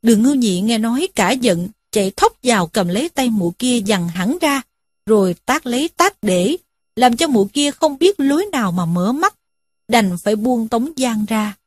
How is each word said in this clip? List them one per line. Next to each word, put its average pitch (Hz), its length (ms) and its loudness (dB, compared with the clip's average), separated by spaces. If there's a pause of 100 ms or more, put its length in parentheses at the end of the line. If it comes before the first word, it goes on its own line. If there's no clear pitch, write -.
Đường 220 200 4
Ngưu 277 120 2
Nhị 214 260 0
nghe 220 180 0
nói 240 360 -2
cả 190 160 0
giận, 208 380 0 (220)
chạy 196 200 0
thốc 440 220 0 (100)
vào 214 240 2
cầm 180 220 -2
lấy 220 200 -2
tay 262 220 -2
mụ 180 280 -2
kia 247 280 0
giằng 185 220 -2
hẳn 185 320 -4
ra, 277 220 0 (440)
rồi 196 280 2 (120)
tát 285 200 -2
lấy 262 220 -2
tát - 340 0
để, 196 340 0 (400)
làm 240 200 4
cho 330 120 -2
mụ 220 240 2
kia 285 180 0
không 285 280 -2
biết 370 220 2
lối 285 320 2
nào 220 200 -2
mà 180 140 -2
mở 180 260 0
mắt, 339 220 -2 (540)
đành 208 340 0
phải 214 140 0
buông 226 320 -2
Tống 240 280 -4
Giang 226 320 -2
ra. 214 280 -4 (100)